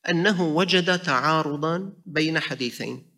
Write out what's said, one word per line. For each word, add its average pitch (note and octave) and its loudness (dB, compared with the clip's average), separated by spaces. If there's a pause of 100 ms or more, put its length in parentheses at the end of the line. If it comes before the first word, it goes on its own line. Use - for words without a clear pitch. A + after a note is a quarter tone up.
أنه F3+ 2
وجد F3+ 2
تعارضًا D#3 0 (120)
بين D#3 -2
حديثين B2 -6